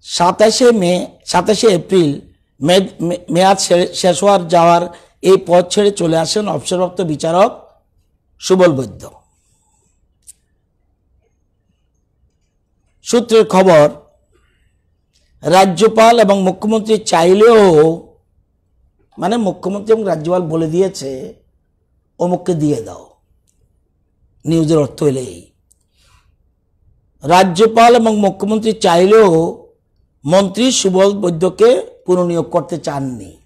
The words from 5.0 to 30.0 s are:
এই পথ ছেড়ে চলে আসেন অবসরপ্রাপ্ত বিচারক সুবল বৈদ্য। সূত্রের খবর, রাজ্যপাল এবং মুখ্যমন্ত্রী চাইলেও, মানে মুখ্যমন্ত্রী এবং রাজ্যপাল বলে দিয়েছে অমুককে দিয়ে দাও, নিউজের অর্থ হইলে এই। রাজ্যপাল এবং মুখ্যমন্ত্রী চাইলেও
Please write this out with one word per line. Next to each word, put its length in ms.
এই 160
পথ 220
ছেড়ে 220
চলে 260
আসেন 300
অবসরপ্রাপ্ত 540
বিচারক 500
সুবল 320
বৈদ্য। 320
সূত্রের 420
খবর, 380
রাজ্যপাল 760
এবং 240
মুখ্যমন্ত্রী 540
চাইলেও, 640
মানে 200
মুখ্যমন্ত্রী 560
এবং 120
রাজ্যপাল 360
বলে 260
দিয়েছে 420
অমুককে 340
দিয়ে 300
দাও, 200
নিউজের 320
অর্থ 260
হইলে 180
এই। 200
রাজ্যপাল 720
এবং 220
মুখ্যমন্ত্রী 560
চাইলেও 560